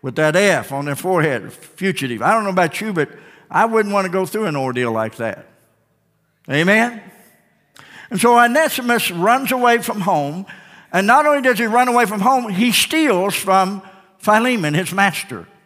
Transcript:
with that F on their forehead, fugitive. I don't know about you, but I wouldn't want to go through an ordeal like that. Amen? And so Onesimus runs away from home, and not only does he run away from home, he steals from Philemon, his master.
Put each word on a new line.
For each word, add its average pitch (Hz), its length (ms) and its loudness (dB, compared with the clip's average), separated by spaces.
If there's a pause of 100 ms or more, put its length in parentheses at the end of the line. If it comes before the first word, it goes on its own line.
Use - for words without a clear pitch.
with - 140 -8
that 156 220 2
F 185 340 0
on 139 140 -6
their 143 100 -4
forehead, 156 560 -2
fugitive. 131 720 -6
I 147 100 2
don't 220 140 0
know 196 60 -4
about 180 280 0
you, 214 140 -6
but 156 160 -2 (420)
I 196 140 2
wouldn't 220 280 0
want 196 120 0
to 185 60 -6
go 190 140 -2
through 214 200 -6
an 156 100 -4
ordeal 123 380 -2
like 110 240 -4
that. 113 300 -8 (1000)
Amen? 208 520 0 (1080)
And 208 120 -4
so 240 180 4
Onesimus 240 720 0
runs 220 400 0
away 240 280 2
from 214 200 -6
home, 170 460 -2 (480)
and 196 120 0
not 262 200 4
only 294 160 2
does 247 180 2
he 233 60 0
run 247 240 2
away 240 160 4
from 202 160 -4
home, 247 280 2
he 214 220 0
steals 202 640 0
from 190 460 0 (380)
Philemon, 214 540 2
his 170 200 -2
master. 160 520 -2 (200)